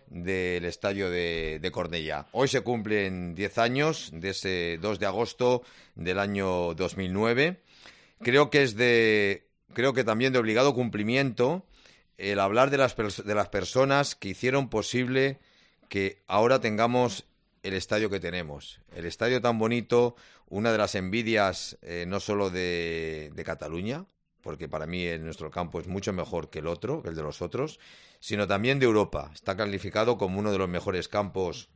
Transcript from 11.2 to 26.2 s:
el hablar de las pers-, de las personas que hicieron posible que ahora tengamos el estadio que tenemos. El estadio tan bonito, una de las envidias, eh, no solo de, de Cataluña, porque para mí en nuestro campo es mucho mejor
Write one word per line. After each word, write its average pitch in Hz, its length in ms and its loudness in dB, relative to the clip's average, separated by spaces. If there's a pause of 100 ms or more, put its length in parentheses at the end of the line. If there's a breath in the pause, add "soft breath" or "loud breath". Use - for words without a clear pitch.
el 101 240 -2
hablar 113 300 4
de 139 80 4
las 131 180 2
pers-, 104 260 -4
de 104 140 -2
las 101 120 2
personas 139 680 2
que 98 140 -8
hicieron 127 400 0
posible 127 680 0 (500 soft breath)
que 98 380 -4
ahora 117 320 4
tengamos 117 680 0 (360)
el 95 120 -6
estadio 107 360 0
que 98 80 -2
tenemos. 85 640 -8 (120)
El 85 120 -10
estadio 113 360 0
tan 117 160 2
bonito, 120 600 2 (320 loud breath)
una 110 240 0
de 110 60 4
las 104 180 2
envidias, 101 840 0
eh, 85 280 -8
no 98 100 -2
solo 101 320 0
de, 82 840 -4
de 82 120 -10
Cataluña, 87 600 -6 (360)
porque 76 280 -10
para 78 160 -6
mí 87 200 -6
en 82 200 -6
nuestro 78 280 -10
campo 87 260 -6
es 78 80 -8
mucho 95 260 -4
mejor 85 380 -6